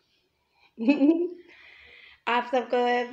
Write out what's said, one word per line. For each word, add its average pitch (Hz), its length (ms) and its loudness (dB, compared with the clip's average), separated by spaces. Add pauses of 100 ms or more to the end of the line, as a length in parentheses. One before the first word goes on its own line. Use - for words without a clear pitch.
(800)
<laughs> 294 500 2 (1000)
आप 240 180 -2
सबको 247 300 -2 (360)